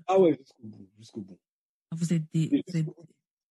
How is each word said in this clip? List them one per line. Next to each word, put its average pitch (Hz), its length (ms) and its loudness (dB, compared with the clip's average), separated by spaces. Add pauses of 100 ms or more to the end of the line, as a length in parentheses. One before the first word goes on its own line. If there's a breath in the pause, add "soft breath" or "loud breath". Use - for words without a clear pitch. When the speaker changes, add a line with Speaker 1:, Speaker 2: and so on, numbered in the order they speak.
Speaker 1:
Ah 190 120 4
ouais, 165 200 6
jusqu'au - 280 -20
bout, 104 200 -20 (100)
jusqu'au 110 240 -16
bout. 92 160 -18 (540)
Speaker 2:
Vous 165 220 -2
êtes 165 100 0 (100)
des, 160 100 2
Speaker 1:
Et - 240 0
Speaker 2:
vous 180 100 -4
êtes, 160 80 0
Speaker 1:
jusqu'au - 180 -14
bout. - 60 -20 (420)